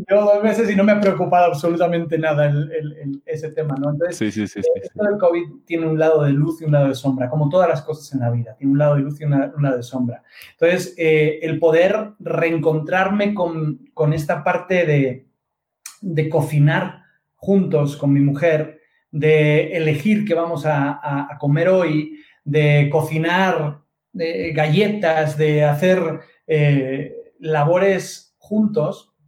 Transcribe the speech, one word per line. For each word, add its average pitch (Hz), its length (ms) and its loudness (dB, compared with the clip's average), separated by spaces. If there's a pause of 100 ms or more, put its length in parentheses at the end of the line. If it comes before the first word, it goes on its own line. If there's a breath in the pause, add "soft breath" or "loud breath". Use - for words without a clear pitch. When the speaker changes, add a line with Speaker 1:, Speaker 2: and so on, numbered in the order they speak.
Speaker 1:
llevo 208 140 4
dos 208 200 4
meses 214 280 2
y 196 40 0
no 196 80 4
me 208 80 6
ha 208 80 2
preocupado 175 460 2
absolutamente 170 720 0
nada 151 300 0
el, 147 240 0
el, 151 220 -8
el, 139 320 -10
ese 156 260 -8
tema, 147 280 -4
¿no? 147 120 -2
Entonces, 170 260 -4
Speaker 2:
Sí, 107 140 -2
sí, 107 160 -4
sí, - 120 -10
Speaker 1:
eh, 95 40 -6
Speaker 2:
sí, - 180 0
Speaker 1:
esto - 220 -8
Speaker 2:
sí. 208 60 0
Speaker 1:
del 208 100 -2
covid 170 240 2 (220)
tiene 165 220 -4
un 156 120 0
lado 156 240 4
de 143 80 2
luz 160 300 0
y 160 40 -10
un 151 60 0
lado 143 160 4
de 131 80 -2
sombra, 127 340 -2
como 151 180 0
todas 175 220 2
las 147 140 -2
cosas - 300 -10
en 131 80 -2
la 120 100 -2
vida, 117 260 -4
tiene 139 160 0
un 143 60 2
lado 147 160 4
de 139 60 0
luz 147 200 -6
y - 20 -12
una, 139 320 0
un 147 80 -4
lado 131 140 0
de 120 60 -6
sombra. 123 400 -6 (300 loud breath)
Entonces, 180 440 0
eh, 156 460 2
el 160 160 -4
poder 180 600 2
reencontrarme 165 1160 -2
con, 160 580 -4
con 151 200 0
esta 156 300 -4
parte 175 420 0
de, 135 420 0 (760)
de 156 280 -4
cocinar 160 760 0 (320 soft breath)
juntos 156 600 0
con 139 140 0
mi 139 80 4
mujer, 147 600 0 (300 soft breath)
de 156 680 2
elegir 160 480 0
qué 170 80 -2
vamos 165 320 -2
a, 143 260 0
a, 143 420 -6
a - 40 -16
comer 160 320 2
hoy, 156 500 0 (240 loud breath)
de 147 480 2
cocinar, 160 880 0 (380)
eh, 165 360 -4
galletas, 160 840 0
de 151 260 2
hacer, 165 560 2 (280 loud breath)
eh, 143 680 0 (260)
labores 170 840 0 (140)
juntos, 202 720 -2 (140)